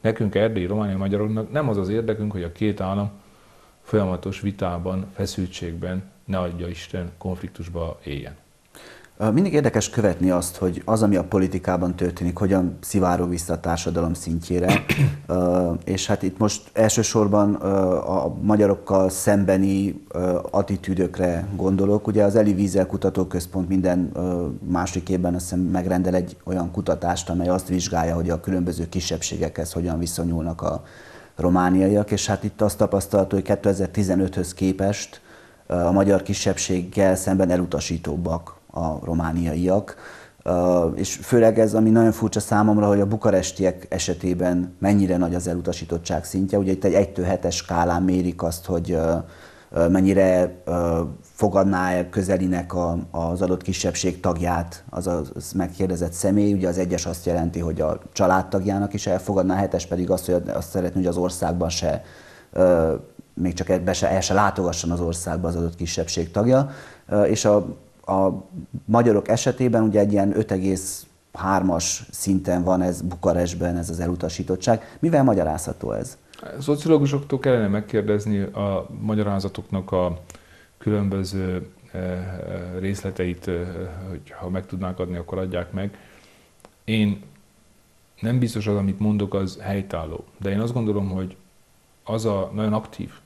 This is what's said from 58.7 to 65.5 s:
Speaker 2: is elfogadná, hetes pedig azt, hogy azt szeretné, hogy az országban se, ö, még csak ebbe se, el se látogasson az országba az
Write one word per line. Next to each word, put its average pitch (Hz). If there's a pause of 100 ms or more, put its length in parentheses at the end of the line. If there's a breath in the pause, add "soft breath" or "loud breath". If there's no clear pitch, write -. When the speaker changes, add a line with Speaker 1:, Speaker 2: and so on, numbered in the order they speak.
Speaker 2:
is 104
elfogadná, 95
hetes 90
pedig 90
azt, 92
hogy 87 (120)
azt -
szeretné, 90
hogy 90
az 85
országban 87
se, 82 (480 loud breath)
ö, 82 (400)
még 90
csak 90
ebbe 90
se, -
el 95
se 95
látogasson 92
az 87
országba 85
az 85